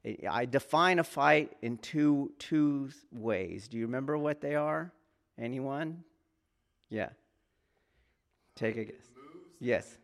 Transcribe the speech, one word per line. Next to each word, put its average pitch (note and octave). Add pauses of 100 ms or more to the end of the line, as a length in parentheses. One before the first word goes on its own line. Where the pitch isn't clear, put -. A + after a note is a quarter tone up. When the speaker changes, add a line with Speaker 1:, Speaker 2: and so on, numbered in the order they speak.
Speaker 1:
I, A2 (120)
I A#2+
define D#3+
a E3
fight D3+ (100)
in A#2
two, D3
two C#3+ (200)
ways. G2
Do A2+
you A2+
remember C3+
what D3
they D3
are? D#3 (460)
Anyone? C#3 (880)
Yeah. G#2+ (1500)
Take A2
a A2
guess. G#2
Speaker 2:
It -
moves -
Speaker 1:
Yes. A#2